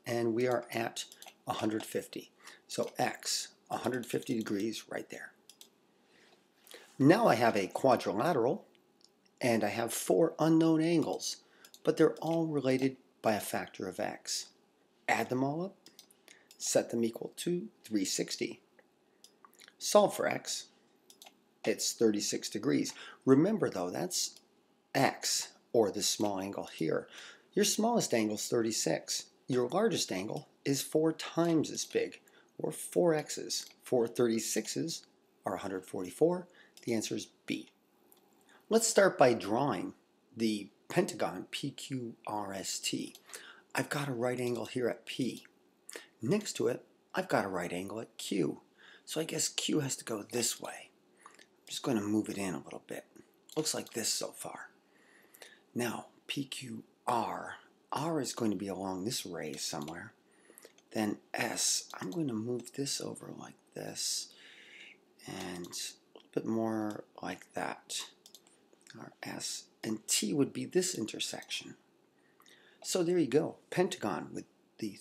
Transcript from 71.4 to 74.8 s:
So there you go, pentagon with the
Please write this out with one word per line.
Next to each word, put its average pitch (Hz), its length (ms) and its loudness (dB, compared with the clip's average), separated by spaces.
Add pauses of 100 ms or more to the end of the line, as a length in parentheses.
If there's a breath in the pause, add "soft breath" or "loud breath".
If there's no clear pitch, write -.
So 185 180 2
there 175 140 4
you 156 100 6
go, - 300 2 (140)
pentagon 104 640 0
with 95 100 -8 (320)
the 101 240 -6